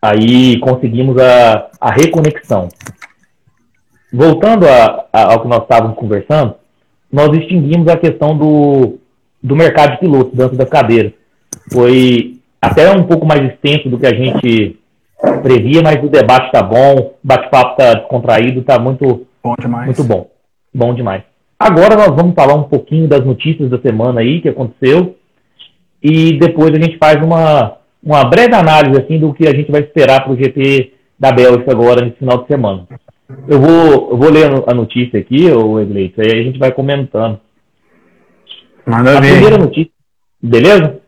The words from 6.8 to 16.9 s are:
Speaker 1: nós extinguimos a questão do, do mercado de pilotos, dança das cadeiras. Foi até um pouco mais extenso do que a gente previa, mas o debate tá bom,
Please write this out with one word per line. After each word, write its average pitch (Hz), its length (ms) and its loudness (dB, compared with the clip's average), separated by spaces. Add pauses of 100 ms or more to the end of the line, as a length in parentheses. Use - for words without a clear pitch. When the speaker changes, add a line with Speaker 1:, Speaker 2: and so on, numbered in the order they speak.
Speaker 1:
nós 147 260 2
extinguimos 160 500 -2
a 165 100 2
questão 151 400 -2
do, 143 640 0 (420)
do 131 140 -4
mercado 151 380 2
de - 60 -12
pilotos, 135 340 0
dança 127 220 -2
das 127 140 -4
cadeiras. 113 440 0 (580)
Foi 123 680 0 (240)
até 156 300 2
um 190 120 2
pouco 156 220 -2
mais 151 160 0
extenso 143 480 -4
do 123 80 -6
que 139 80 -4
a 123 80 2
gente 113 680 -2 (640)
previa, 131 400 2
mas 151 220 0
o 147 60 -4
debate 135 420 0
tá 123 100 2
bom, 123 360 2